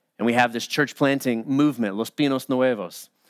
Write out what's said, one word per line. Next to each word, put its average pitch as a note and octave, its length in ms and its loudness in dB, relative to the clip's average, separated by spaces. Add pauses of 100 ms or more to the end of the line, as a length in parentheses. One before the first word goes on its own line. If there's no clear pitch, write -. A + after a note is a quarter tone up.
(200)
And G#2+ 60 -2
we A#2 80 2
have B2 180 4
this A2+ 160 -6
church - 280 -2
planting C3+ 520 0
movement, C3+ 480 0
Los G#2+ 140 -4
Pinos C3+ 380 -2
Nuevos. B2+ 600 -2 (220)